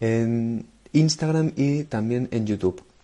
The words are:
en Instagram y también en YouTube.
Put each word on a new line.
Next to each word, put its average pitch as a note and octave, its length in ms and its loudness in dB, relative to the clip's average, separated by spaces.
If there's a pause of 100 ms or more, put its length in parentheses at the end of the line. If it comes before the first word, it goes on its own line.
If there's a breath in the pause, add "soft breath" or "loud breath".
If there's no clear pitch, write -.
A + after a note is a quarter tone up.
en A#2 680 0 (260)
Instagram D#3+ 640 2
y C#3+ 280 0
también A#2+ 480 -2
en A2+ 140 -2
YouTube. F#2+ 360 -2 (220)